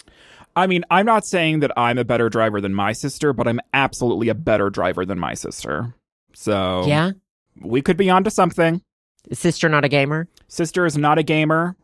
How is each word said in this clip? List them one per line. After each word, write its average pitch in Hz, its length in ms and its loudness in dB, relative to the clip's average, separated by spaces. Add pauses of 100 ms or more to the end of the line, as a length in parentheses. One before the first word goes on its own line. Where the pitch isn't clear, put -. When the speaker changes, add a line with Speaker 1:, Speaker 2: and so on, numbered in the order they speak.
(560)
Speaker 1:
I 180 100 2
mean, 180 240 0
I'm 185 140 4
not 226 220 2
saying 160 340 0
that 143 160 0
I'm 120 220 2
a 123 60 -2
better 117 260 2
driver 110 300 0
than 98 120 -4
my 101 200 0
sister, 143 400 -2
but 120 160 -2
I'm 117 120 -2 (140)
absolutely 120 540 0
a 110 60 0
better 104 360 0
driver 92 340 -2
than 92 140 -6
my 69 160 -6
sister. 95 600 -8 (380)
So 92 540 -2
Speaker 2:
Yeah? 156 240 0 (500)
Speaker 1:
we 120 220 -2
could 185 140 0
be 190 120 2
onto 185 220 4
something. 170 500 2 (520)
Speaker 2:
Sister - 360 0
not 147 160 2
a 143 40 0
gamer? 147 400 0 (200)
Speaker 1:
Sister 175 380 -2
is 151 100 0
not 147 220 2
a 160 40 2
gamer. 156 600 0